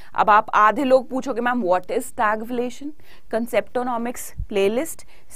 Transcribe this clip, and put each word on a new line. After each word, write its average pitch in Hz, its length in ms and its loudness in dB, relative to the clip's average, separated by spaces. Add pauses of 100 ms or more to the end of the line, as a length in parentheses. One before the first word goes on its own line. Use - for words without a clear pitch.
(140)
अब - 160 4
आप 214 240 8
आधे 214 300 6
लोग 254 260 4
पूछोगे, 254 300 -4
"मैम, 240 220 0
what 180 240 2
is 220 280 -4
stagflation?" 240 720 -2 (480)
Conceptonomics 240 1000 -4 (180)
playlist, 214 520 0 (320)